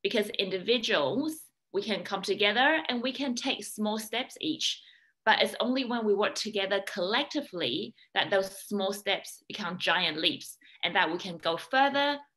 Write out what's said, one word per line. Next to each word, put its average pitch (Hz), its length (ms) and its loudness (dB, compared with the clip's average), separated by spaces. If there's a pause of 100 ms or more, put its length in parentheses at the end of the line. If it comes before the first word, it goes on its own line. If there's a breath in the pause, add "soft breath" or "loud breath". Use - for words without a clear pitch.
Because 208 280 2
individuals, 208 1080 0 (360)
we 190 80 0
can 202 220 -4
come 185 200 -4
together 214 640 4
and 247 120 0
we 262 120 0
can 254 240 -2
take 254 260 -4
small 214 380 -2
steps 226 400 -6
each. - 420 -2 (420 loud breath)
But - 180 6
it's - 180 2
only 254 240 0
when 233 200 -2
we 214 80 4
work 202 220 2
together 196 480 -2 (100)
collectively 202 1040 -2 (200 soft breath)
that - 160 2
those 190 200 2 (160)
small 202 260 -2
steps - 540 -4
become 180 320 -8
giant 165 400 2
leaps - 400 -2 (240 loud breath)
and 175 140 0
that 170 160 4
we 180 60 -2
can 175 180 -8
go 165 200 -2
further, 277 640 2 (180)